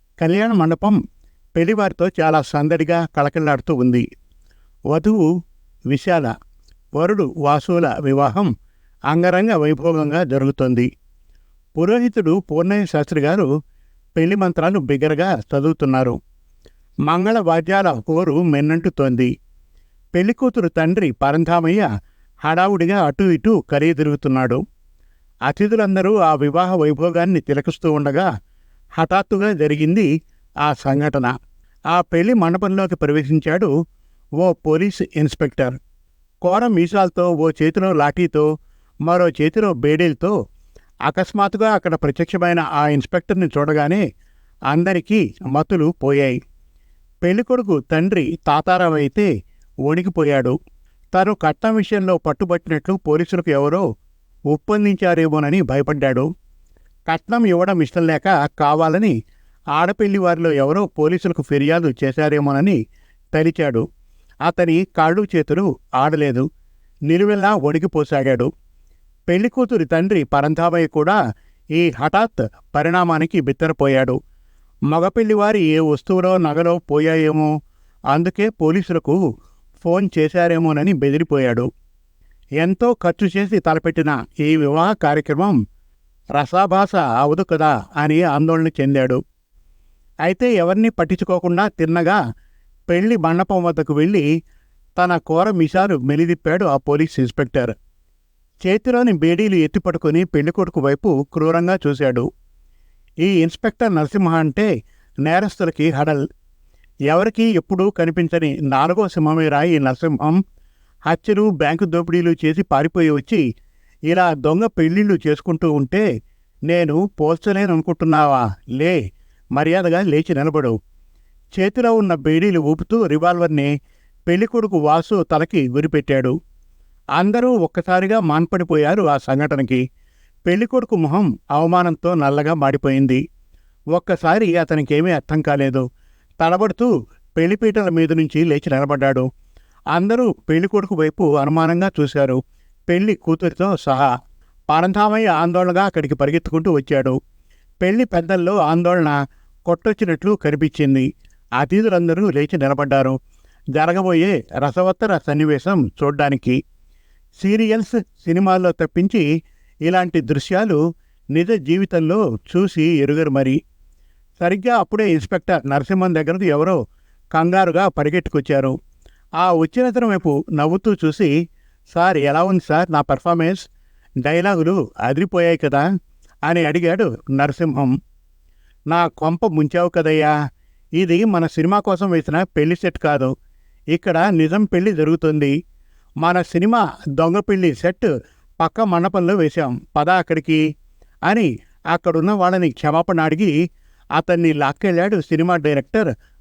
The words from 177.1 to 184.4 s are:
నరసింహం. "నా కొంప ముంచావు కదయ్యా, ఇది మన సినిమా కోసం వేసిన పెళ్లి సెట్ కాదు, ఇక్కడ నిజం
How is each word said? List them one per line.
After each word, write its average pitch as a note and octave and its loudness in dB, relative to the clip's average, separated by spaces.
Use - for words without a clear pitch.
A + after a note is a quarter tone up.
నరసింహం. C#3 0
"నా E3+ 0
కొంప D#3+ -4
ముంచావు E3+ 0
కదయ్యా, D3+ 0
ఇది F3 2
మన F3 0
సినిమా E3+ 0
కోసం F#3+ -2
వేసిన D#3+ 0
పెళ్లి D#3+ -2
సెట్ F3 -4
కాదు, C3+ -2
ఇక్కడ E3 -2
నిజం F3+ 2